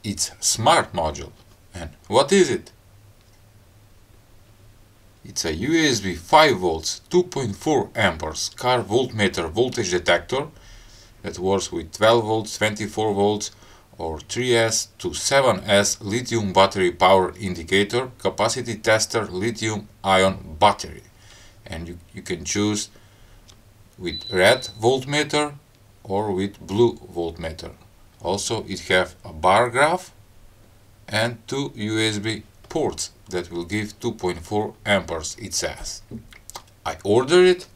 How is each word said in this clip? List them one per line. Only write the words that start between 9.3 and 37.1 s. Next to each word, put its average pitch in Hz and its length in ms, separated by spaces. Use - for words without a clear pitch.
voltage 110 400
detector 90 560
that 92 180
works 95 320
with 82 180
twelve 113 340
volts, 110 320
twenty-four 107 560
volts, 104 380
or 80 220
three 120 340
S 113 320
to - 160
seven 127 520
S 101 340
lithium 107 520
battery 95 400
power 92 480
indicator, 98 800
capacity 113 580
tester, 110 500
lithium 104 640
ion 95 560
battery. 101 420
And 85 220
you, 85 100
you 92 80
can 80 220
choose 104 440
with 85 320
red 92 380
voltmeter 143 760
or 104 260
with 98 300
blue 110 360
voltmeter. 82 580
Also, 101 480
it 92 120
have 92 340
a 85 80
bar 95 380
graph 147 420
and 113 300
two 139 260
U 110 240
S 107 200
B 107 240
ports 123 420
that 87 200
will 87 140
give 101 340
two 117 140
point 87 280
four 104 340
amperes, 82 560
it 92 140
says. - 480
I 80 200
ordered 131 420